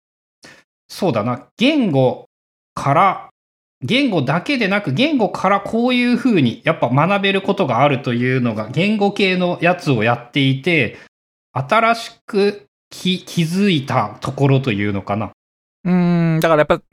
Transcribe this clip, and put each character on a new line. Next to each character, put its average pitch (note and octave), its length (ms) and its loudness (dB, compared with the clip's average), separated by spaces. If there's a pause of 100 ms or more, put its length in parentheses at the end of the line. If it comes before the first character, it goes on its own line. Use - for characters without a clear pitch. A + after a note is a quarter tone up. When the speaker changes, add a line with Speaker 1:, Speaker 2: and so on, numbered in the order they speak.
(880)
Speaker 1:
そ - 220 -4
う C3 40 0
だ G#2 100 0
な、 B2 240 -6 (100)
言 C4 340 2
語 C3 340 2 (480)
か C#3 220 -2
ら、 F3+ 340 2 (540)
言 A#3+ 260 0
語 E3+ 120 0
だ D3 200 0
け C#4+ 160 -4
で A3 100 0
な G3+ 140 0
く、 C#3 120 -6
言 C#4 240 0
語 G#3+ 120 0
か - 200 -2
ら G3+ 100 2
こ A#3 280 -2
う B3+ 80 2
い B3 100 2
う A#3+ 120 2
風 A3+ 240 2
に A#2 220 0
や D#3+ 100 2
っ - 60 -8
ぱ C3 80 0
学 E3 340 2
べ G3 120 0
る F#3+ 80 -2
こ G3 120 -2
と F#3 140 0
が A#2+ 140 0
あ D3 60 6
る C3+ 140 0
と B2+ 120 -4
い B2+ 240 0
う B2+ 40 0
の A#2 140 -2
が、 G#2+ 140 -6
言 G3 280 -2
語 G3+ 140 0
系 F#3+ 240 0
の F3 260 -2
や F3 140 2
つ D#3 160 -2
を A2 120 2
や A#2+ 120 2
っ - 160 -10
て C#3 160 2
い C3+ 140 0
て、 D#3 360 0 (540)
新 A3+ 440 0
し - 160 -10 (140)
く G3+ 380 0 (260)
気-、 F#3 360 -4
気 - 180 -2
づ F#3 260 0
い C#3+ 160 0
た A#2 360 -2
と C3+ 100 -6
こ C3+ 160 2
ろ C3+ 140 4
と C3+ 100 -2
い G2+ 140 -2
う G#2 80 -2
の F#2+ 80 -4
か G2+ 160 -4
な。 A2+ 140 -6 (540)
Speaker 2:
う F3 40 0
ー E3+ 480 2
ん、 - 20 0
だ E3 80 2
か D#3+ 80 2
ら D3+ 60 4
や - 20 2
っ - 40 0
ぱ E3+ 140 0 (120)